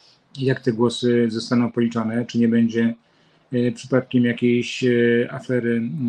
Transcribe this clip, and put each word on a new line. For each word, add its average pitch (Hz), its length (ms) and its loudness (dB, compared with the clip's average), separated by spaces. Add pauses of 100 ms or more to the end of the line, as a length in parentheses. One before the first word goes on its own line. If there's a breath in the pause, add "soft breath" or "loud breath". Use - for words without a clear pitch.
(400 soft breath)
jak 131 200 0
te 120 140 0
głosy 120 580 2
zostaną 117 400 0
policzone, 117 540 -2
czy 117 140 -4
nie 117 80 4
będzie, 117 460 2 (600 soft breath)
e, 123 180 0
przypadkiem 123 540 0
jakiejś, 120 580 0
e, 120 500 2
afery, 120 480 -2 (280)